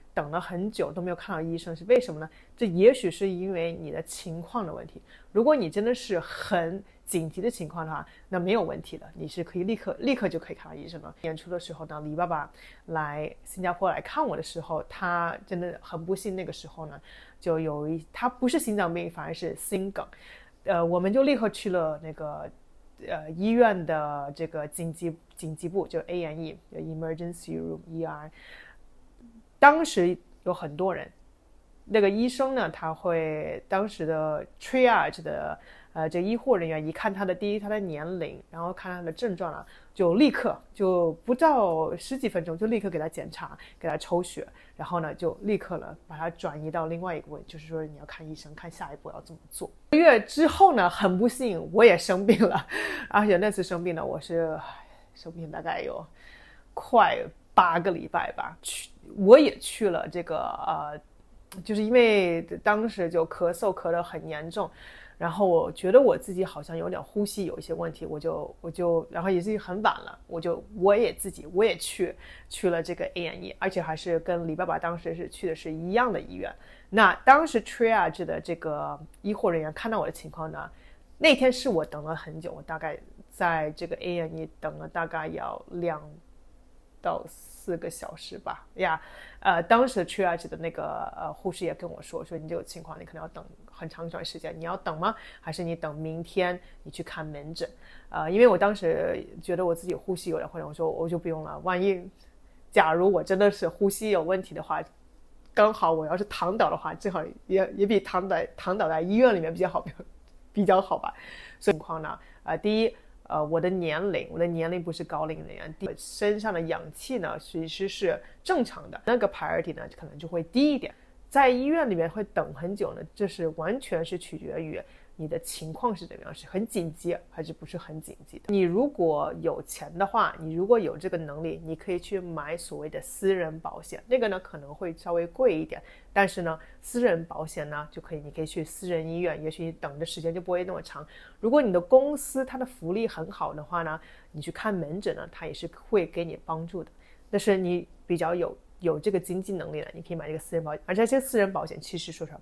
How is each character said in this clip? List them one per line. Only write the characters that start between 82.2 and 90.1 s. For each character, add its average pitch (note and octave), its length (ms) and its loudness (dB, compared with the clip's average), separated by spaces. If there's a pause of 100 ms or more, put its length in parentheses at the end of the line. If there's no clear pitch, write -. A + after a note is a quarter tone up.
久， E3+ 100 -8
我 D3 120 -14
大 D#3+ 140 -8
概 D#3 200 -6 (320)
在 D#3+ 420 0
这 E3+ 140 -8
个 E3 120 -6
A F3 260 -4
and D#3+ 120 -8
E D#3+ 140 -8 (100)
等 D3+ 200 -8
了 D#3 100 -12
大 E3 160 -4
概 D#3+ 220 -6
要 - 420 -8
两 E3+ 320 -4 (1000)
到 - 260 -2
四 - 500 -8
个 E3 120 -8
小 - 260 -12
时 - 240 -14
吧 - 260 -10 (100)
呀。 D#3+ 240 0 (400)
呃， F3 220 4
当 A#3 260 6
时 G3+ 160 0
triage E3+ 440 -2